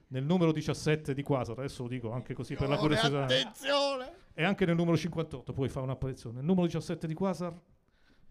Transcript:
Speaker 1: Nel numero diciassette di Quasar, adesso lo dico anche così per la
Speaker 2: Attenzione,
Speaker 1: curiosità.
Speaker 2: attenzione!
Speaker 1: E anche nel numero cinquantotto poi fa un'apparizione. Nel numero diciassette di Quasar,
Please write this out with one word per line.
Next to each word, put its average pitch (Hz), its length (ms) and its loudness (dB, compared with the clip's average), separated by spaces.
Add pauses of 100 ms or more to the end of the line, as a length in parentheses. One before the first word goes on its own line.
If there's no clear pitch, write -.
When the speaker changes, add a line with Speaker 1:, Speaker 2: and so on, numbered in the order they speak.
Speaker 1:
Nel 131 160 -4
numero 165 280 6
diciassette 151 600 0
di 135 100 -4
Quasar, 120 340 0
adesso 135 240 -8
lo 120 80 -6
dico 117 220 -6
anche 123 220 -6
così 131 220 -8
per 135 140 0
la 147 60 4
Speaker 2:
Attenzione, 151 340 4
Speaker 1:
curiosità. 139 140 2
Speaker 2:
attenzione! 269 880 0 (200)
Speaker 1:
E 160 100 -2
anche 190 220 2
nel 170 100 4
numero 170 200 4
cinquantotto 156 560 -4
poi 135 180 -2
fa 139 120 -6
un'apparizione. 127 560 -6
Nel 131 80 -6
numero 180 200 4
diciassette 160 420 -4
di 160 60 -4
Quasar, 175 460 -4 (720)